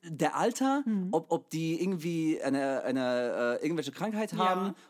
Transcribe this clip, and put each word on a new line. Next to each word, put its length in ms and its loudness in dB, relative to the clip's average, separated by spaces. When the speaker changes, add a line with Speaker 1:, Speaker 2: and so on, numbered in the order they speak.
Speaker 1:
der 320 -2
Alter, 500 2
Speaker 2:
Mhm. 260 0
Speaker 1:
ob, 200 0
ob 200 -2
die 300 0
irgendwie 600 0
eine, 420 0
eine, 760 0
äh, 40 -6
irgendwelche 280 -2
Krankheit 420 -4
Speaker 2:
Ja. 60 -6
Speaker 1:
haben, 360 2